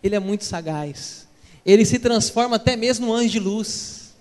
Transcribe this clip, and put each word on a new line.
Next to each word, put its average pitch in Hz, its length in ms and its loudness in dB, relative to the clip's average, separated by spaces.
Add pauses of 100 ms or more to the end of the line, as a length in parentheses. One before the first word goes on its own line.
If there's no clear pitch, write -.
Ele 202 120 2
é 202 40 2
muito 196 260 -2
sagaz. 156 800 -8 (380)
Ele 208 200 8
se 247 140 2
transforma 233 580 0
até 240 200 2
mesmo 233 300 0
num 220 60 0
anjo 233 160 2
de 208 120 0
luz. - 800 -6